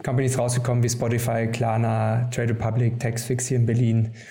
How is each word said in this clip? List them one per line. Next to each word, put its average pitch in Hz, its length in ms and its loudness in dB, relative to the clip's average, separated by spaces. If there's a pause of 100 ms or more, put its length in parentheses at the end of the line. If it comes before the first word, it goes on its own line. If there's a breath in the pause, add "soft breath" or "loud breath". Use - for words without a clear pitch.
Companies 127 340 0
rausgekommen 123 460 0
wie 120 60 2
Spotify, 117 580 0
Klarna, 113 840 0
Trade 120 180 -2
Republic, 113 500 0
Taxfix - 480 -2
hier 127 100 0
in 117 80 4
Berlin 113 460 2 (200 loud breath)